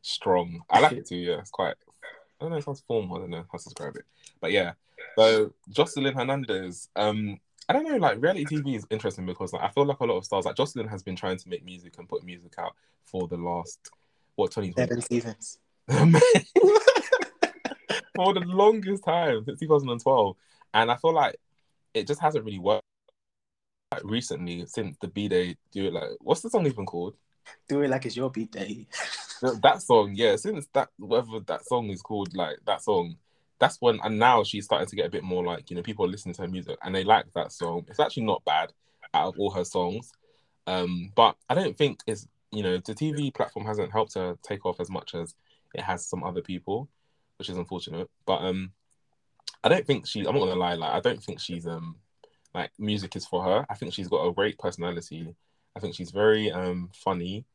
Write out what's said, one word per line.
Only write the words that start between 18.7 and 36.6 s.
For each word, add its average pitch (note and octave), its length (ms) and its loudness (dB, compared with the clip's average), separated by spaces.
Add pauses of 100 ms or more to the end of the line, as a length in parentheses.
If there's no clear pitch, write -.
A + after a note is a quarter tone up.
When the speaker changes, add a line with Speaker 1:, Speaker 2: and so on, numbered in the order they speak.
Speaker 1:
time, D#3+ 420 2
since A#2 140 -8
two D#3+ 80 -4
thousand C#3+ 220 4
and A#2+ 120 -2
twelve, A2 360 4 (360)
and A2+ 180 6
I B2 40 4
feel E3 180 0
like D3 220 2 (580)
it G#2+ 140 -2
just D3 140 -2
hasn't D3 240 0
really G#2 140 -8
worked. G2+ 240 2 (1080)
Like, - 140 -6
recently, F2 600 -6
since F#2 360 -8
the F#2+ 60 -8
B-Day, F2+ 480 0 (160)
Do G2 140 -4
It E2 80 -2
Like, E2 160 -4 (100)
what's - 220 0
the A3+ 80 -8
song G#3 160 2
even A2+ 180 -2
called? F2+ 320 -8 (540)
Speaker 2:
Do C#3+ 120 0
It C#3+ 80 0
Like C3 180 -2
It's A2 100 -8
Your C3 140 -4
B-Day. G#2+ 560 -8 (260)
<laughs> - 260 -14
Speaker 1:
Th-, B2 220 -2
that D#3 220 4
song, G#2 320 4
yeah, G#2+ 200 4
since E3+ 380 -6
that, - 240 0
whatever A2 440 -2
that - 260 -6
song A#2 240 -2
is F2+ 100 -10
called, F#2+ 340 -6
like, E2+ 300 -4
that G2+ 160 -2
song, F2 360 0 (420)
that's - 220 4
when, A#2 220 4
and A2 140 -2
now A#2 260 8
she's G2+ 220 -6
starting - 220 0
to - 80 -12
get G2 100 0
a - 60 -4
bit F2 100 -4
more, F2+ 220 -2
like, F2 260 -6
you F2 60 -10
know, F2 80 -6
people G#2 220 -2
are F#2 40 0
listening F#2 240 -8
to G2 80 -12
her F2+ 60 -6
music F#2 340 -8